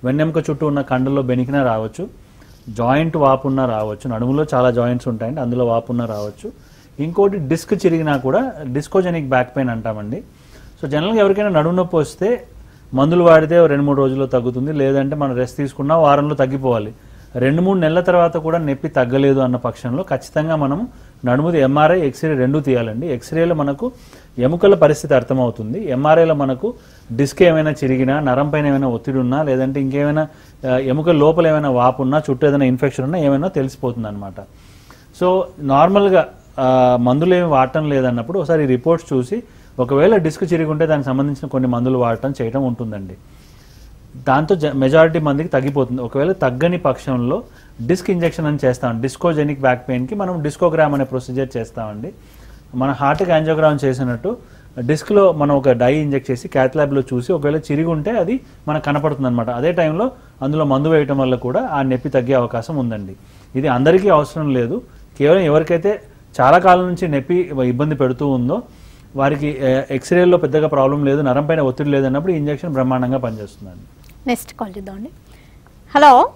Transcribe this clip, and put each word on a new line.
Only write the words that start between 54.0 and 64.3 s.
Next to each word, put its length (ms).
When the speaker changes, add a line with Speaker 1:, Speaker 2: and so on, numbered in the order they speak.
Speaker 1:
డిస్క్లో 460
మనం 240
ఒక 140
డై 260
ఇంజెక్ట్ 360
చేసి 160
cath 280
ల్యాబ్‌లో 260
చూసి 320
ఒకవేళ 220
చిరిగి 320
ఉంటే 240
అది 280
మనకు 160
కనపడుతుంది 440
అనమాట. 220
అదే 220
టైంలో 400
అందులో 240
మందు 220
వేయటం 300
వల్ల 180
కూడా 360
ఆ 100
నొప్పి 280
తగ్గే 240
అవకాశం 420
ఉందండి. 400
ఇది 120
అందరికీ 420
అవసరం 440